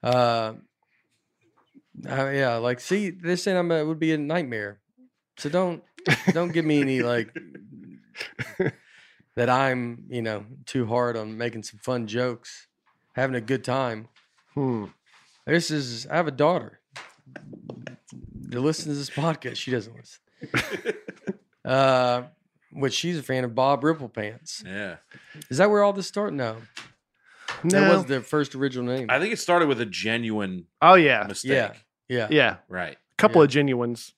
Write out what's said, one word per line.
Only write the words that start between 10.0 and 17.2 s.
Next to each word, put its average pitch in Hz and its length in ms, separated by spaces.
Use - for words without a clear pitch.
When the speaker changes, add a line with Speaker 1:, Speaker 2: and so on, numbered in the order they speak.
Speaker 1:
you 123 120
know, 107 240
too 127 200
hard 120 320
on 110 200
making 113 260
some - 160
fun 120 280
jokes, 120 600
having 131 220
a 120 60
good 120 220
time. 120 440
Speaker 2:
Hmm. 123 320
Speaker 1:
This 165 240
is, 127 380
I 147 80
have 170 120
a 147 40
daughter 143 480